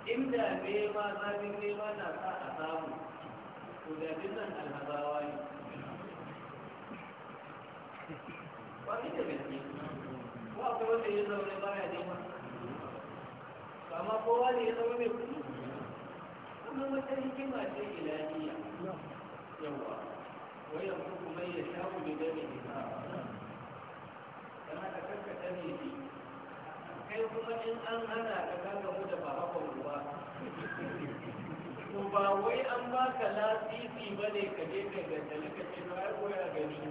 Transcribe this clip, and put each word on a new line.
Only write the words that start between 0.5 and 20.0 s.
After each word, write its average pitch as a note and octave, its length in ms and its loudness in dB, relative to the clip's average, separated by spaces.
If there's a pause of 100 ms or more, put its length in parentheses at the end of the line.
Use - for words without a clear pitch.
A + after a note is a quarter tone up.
nema, G#3 540 2
zafin G#3 420 0
nema G#3 360 0
na - 220 -2
sa D3+ 220 0
a - 160 -4
samu, D#3+ 400 0 (880)
to D#3 160 -6
da D#3+ 160 -2
duk E3 220 -2
nan G#3 200 -2
alhazawa D3 680 0
ne. D3 140 0 (3500)
Ba D3+ 140 0
ni D#3 140 0
da - 140 2
gaske. - 340 0 (920)
Ko - 140 -4
akwai A3+ 260 4
wanda A3+ 220 6
ya G3+ 140 6
zaune G3 320 2
baya G3 300 2
nema? F3 300 0 (1700)
Ba E3 160 -4
ma G#3+ 160 2
kowa A#3+ 360 10
ne A#3+ 100 8
ya A3+ 120 6
zama A#3 200 6
mai A#3+ 160 6
kuɗi? - 280 0 (1200)
Wannan C#4 300 0
wata C4+ 240 4
hikima C4 500 0
ce - 160 0 (100)
ilahiya. D#3 640 0 (1000)
Yawwa. C#3+ 400 -2 (680)